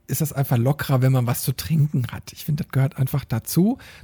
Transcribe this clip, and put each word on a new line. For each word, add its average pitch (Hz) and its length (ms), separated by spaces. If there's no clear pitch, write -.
ist 139 140
das 151 120
einfach 135 240
lockerer, 127 440
wenn 131 100
man 123 160
was 123 160
zu 139 120
trinken 147 560
hat. - 220
Ich - 120
finde, 147 180
das - 80
gehört 135 260
einfach 135 280
dazu. 185 520